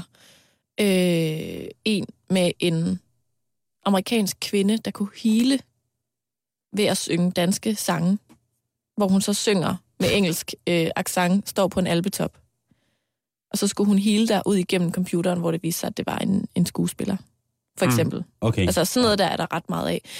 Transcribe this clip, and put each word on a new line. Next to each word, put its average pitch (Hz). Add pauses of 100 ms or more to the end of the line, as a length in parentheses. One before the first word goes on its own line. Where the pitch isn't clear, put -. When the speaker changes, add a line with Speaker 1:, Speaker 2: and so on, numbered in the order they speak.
(800)
Speaker 1:
øh, 165 (180)
en 214 (240)
med 180
en 175 (880)
amerikansk 196
kvinde, 208
der 208
kunne 202 (140)
hele 240 (1120)
ved 202
at 185
synge 175
danske 190
sange, 175 (800)
hvor 202
hun 190
så 202
synger 190 (240)
med 190
engelsk, 185 (160)
øh, 170
accent, 185
står 190
på 190
en 180
alpetop. 170 (1120)
Og 208
så 202
skulle 202
hun 202
hele 214
der 208
ud 208
igennem 180
computeren, 180
hvor 170
det 165
viste 165
sig, -
at -
det -
var -
en, -
en 175
skuespiller, - (600)
for 185
Speaker 2:
Mm. 135
Speaker 1:
eksempel. - (180)
Speaker 3:
Okay. 113
Speaker 1:
Altså, 175
sådan 247
noget 208
der 185
er -
der 165
ret 165
meget 170
af. 175 (180)